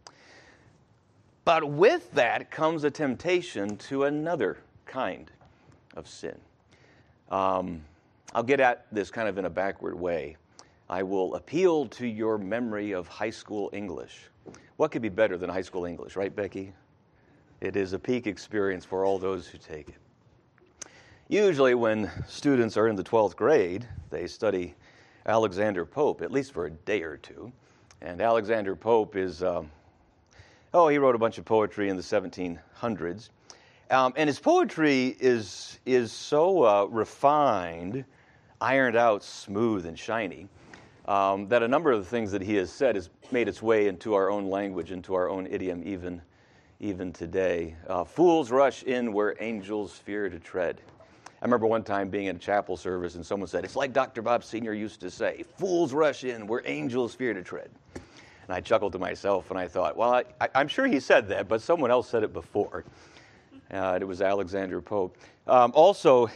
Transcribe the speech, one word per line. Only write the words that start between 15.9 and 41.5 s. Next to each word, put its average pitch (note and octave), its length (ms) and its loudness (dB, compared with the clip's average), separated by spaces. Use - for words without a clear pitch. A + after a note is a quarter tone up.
right, G2 180 -4
Becky? G2 380 -8
It F#2+ 160 -4
is F#2+ 160 -2
a F#2+ 60 -4
peak A#2+ 280 -2
experience G2 560 -4
for F#2+ 220 -2
all G2 120 2
those F#2 300 -4
who - 100 -20
take D#2 300 -16
it. - 80 -20
Usually D3 440 6
when A2 340 0
students A#2+ 480 2
are G#2+ 120 4
in A2 80 2
the F#2 80 -4
twelfth G#2+ 340 2
grade, A2 500 2
they E2+ 160 -6
study F#2 480 -2
Alexander G#2 580 0
Pope, F#2+ 380 -2
at E2 80 -6
least C3+ 200 -2
for E2+ 140 -6
a D#2+ 60 -8
day E2 320 -4
or D2+ 140 -12
two. E2 340 -18
And F2 180 -8
Alexander G#2+ 560 0
Pope A2 400 0
is, F2+ 280 -4
um, F2 260 -2
oh, E3+ 140 8
he D3 100 4
wrote C3+ 160 6
a A2+ 60 0
bunch A2+ 180 0
of F2+ 80 -12
poetry G#2 440 2
in F#2+ 80 -2
the F2+ 40 -6
seventeen F2+ 580 -4
hundreds. G2 560 -6
Um, B2+ 240 4
and D#3 120 2
his C#3 120 0
poetry D#3+ 800 2
is, A#2+ 680 0
is B2 260 2
so, E3 520 2
uh, G2+ 220 6
refined, A2 1200 0
ironed B2+ 360 2
out, A2+ 280 4
smooth, G#2 600 -2
and E2 120 -10
shiny, G2 500 -6
um, G2 440 2
that A#2+ 120 4